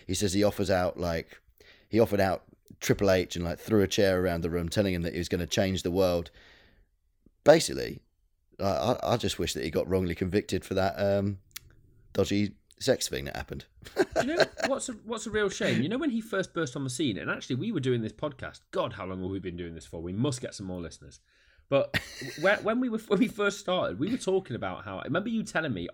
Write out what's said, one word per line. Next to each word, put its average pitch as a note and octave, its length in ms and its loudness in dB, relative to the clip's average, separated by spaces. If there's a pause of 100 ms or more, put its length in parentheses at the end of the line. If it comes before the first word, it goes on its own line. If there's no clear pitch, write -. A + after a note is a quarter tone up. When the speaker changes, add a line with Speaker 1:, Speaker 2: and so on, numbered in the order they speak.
Speaker 1:
He F#2 80 -2
says F#2 180 2
he G2+ 100 4
offers G2+ 280 2
out, F2+ 280 2
like, E2 420 -4 (480)
he G#2+ 120 4
offered G#2 200 4
out F#2+ 240 2 (360)
Triple G2+ 320 2
H F2+ 240 2
and, E2+ 80 -4
like, E2+ 160 -4
threw G#2+ 220 4
a F#2+ 60 6
chair F#2+ 320 4
around F2 200 0
the E2+ 100 -2
room, E2+ 180 -2
telling G2 260 2
him E2+ 80 0
that E2+ 100 -2
he D#2 60 -4
was F2 100 -4
gonna F2 180 -2
change F#2+ 380 0
the F2+ 60 0
world. F2 400 2 (1120)
Basically, C2+ 560 4 (600)
I, F#2+ 40 -2
I, F#2+ 500 2
I - 20 2
just G#2 220 -2
wish E2+ 160 -2
that B1+ 100 -4
he D#2+ 60 -2
got E2 180 0
wrongly F2+ 260 2
convicted F#2 500 0
for - 100 -4
that, F#2+ 240 2
um, G2+ 400 2 (760)
dodgy G2+ 420 2 (280)
sex - 260 2
thing C2+ 180 -6
that - 100 -8
happened. - 280 -10 (180)
<laughs> - 140 -14
Speaker 2:
Do - 80 4 (160)
you A#3 60 0 (100)
know - 80 4 (220)
what's C4 220 -2
a, B3+ 40 -8 (120)
what's A3 220 -6
a A3+ 40 -6
real G#3 180 2
shame? D3 340 0
You D3 60 0
know A#3 100 -2
when D#4 120 0
he A3+ 100 -2
first F#3+ 340 -4
burst D#3+ 220 -4
on C#3 80 -4
the C3 60 -4
scene, B2 280 0
and F2+ 120 -4
actually - 260 -4
we G3+ 160 -4
were E3 80 0
doing B2 220 2
this G#2+ 100 -4
podcast. - 480 -8 (100)
God, D3+ 240 -2
how F#2+ 120 -8
long F#2 160 -6
have F#2 80 -4
we G2 80 -4
been F2+ 180 -8
doing E2+ 180 -8
this D#2+ 120 -14
for? E2+ 160 -12
We F2 100 -6
must B2 280 -2
get - 140 -10
some F#2+ 120 -10
more F2+ 140 -6
listeners. D#2 400 -14 (480)
But - 280 2 (440)
whe-, F#3+ 220 4
when A3+ 180 2
we B3+ 80 0
were, A3 100 -2
when G#3 220 0
we A#3 80 4
first G3+ 320 -2
started, C3 380 -2
we E3 120 0
were C4 80 -2
talking F#3+ 380 -2
about F#2 280 -6
how, F#2+ 200 -8
remember F3 260 -2
you A3 120 -2
telling D#3+ 300 -2
me E2+ 220 -4